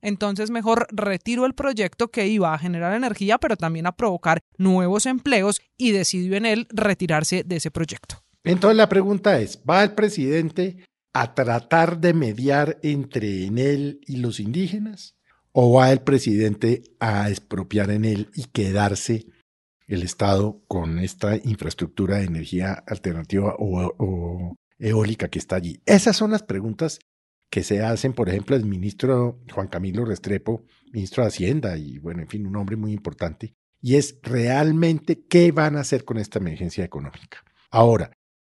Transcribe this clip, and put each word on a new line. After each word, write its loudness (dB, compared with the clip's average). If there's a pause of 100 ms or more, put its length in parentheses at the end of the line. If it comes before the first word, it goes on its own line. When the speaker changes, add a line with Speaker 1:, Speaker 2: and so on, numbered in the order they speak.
Speaker 1:
entonces -4
mejor 0
retiro -2
el 0
proyecto -2
que -4
iba 2
a 0
generar -2
energía, 0
pero 0
también -4
a -4
provocar 0 (180)
nuevos 2
empleos 0 (160)
y 2
decidió 0
Enel 0
retirarse 0
de -4
ese -6
proyecto. -8 (200)
Speaker 2:
Entonces 4
la 6
pregunta 2
es, -4 (100)
¿va 4
el 2
presidente -2 (300)
a -2
tratar 2
de 4
mediar 0
entre -2
Enel 0
y -6
los -4
indígenas? -6 (460)
¿O 8
va 8
el 4
presidente 2 (160)
a 0
expropiar -2
Enel 0
y -8
quedarse -2 (640)
el -4
Estado 0
con -4
esta -2
infraestructura -4
de -2
energía -4 (120)
alternativa -4
o, -2
o -6 (220)
eólica 0
que -6
está -4
allí? -6
Esas 6
son -2
las -2
preguntas -6 (500)
que -2
se 0
hacen, -2
por -2
ejemplo, 0
el 0
ministro -2 (120)
Juan -6
Camilo -4
Restrepo, -4 (300)
ministro -2
de 2
Hacienda -2
y, -10
bueno, -10
en -12
fin, -8
un -8
hombre -6
muy -6
importante, -8 (260)
y 2
es 0
realmente 0
qué 8
van 2
a -2
hacer -2
con -4
esta -6
emergencia -4
económica. -14 (280)
Ahora, 4 (320)